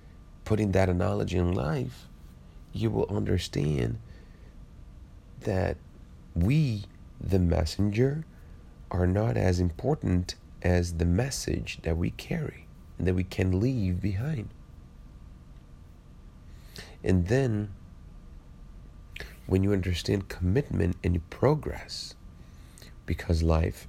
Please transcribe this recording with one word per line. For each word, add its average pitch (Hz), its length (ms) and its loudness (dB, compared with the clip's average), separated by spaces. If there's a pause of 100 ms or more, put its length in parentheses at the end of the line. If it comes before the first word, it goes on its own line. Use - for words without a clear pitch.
(440)
Putting 104 280 2
that 95 160 6
analogy 95 500 2
in 87 160 4
life, - 520 -2 (680)
you 110 160 0
will 107 200 2
understand 104 880 0 (1400)
that 92 360 2 (600)
we, 113 480 4 (360)
the 90 200 4
messenger, 101 840 2 (680)
are 90 160 4
not 107 280 4
as 92 220 4
important 90 800 0 (260)
as 87 320 4
the 85 100 2
message - 760 0
that 80 140 0
we 90 140 0
carry - 560 -6 (300)
and 87 120 0
that 92 60 4
we 92 100 2
can 92 340 2
leave 104 420 0
behind. 107 500 -2 (2500)
And 90 240 4
then, 107 440 2 (1800)
when 95 180 4
you 101 80 4
understand 98 560 0
commitment 92 760 2
and 87 120 2
you 85 160 0
progress, - 840 0 (920)
because 82 360 0
life 82 460 2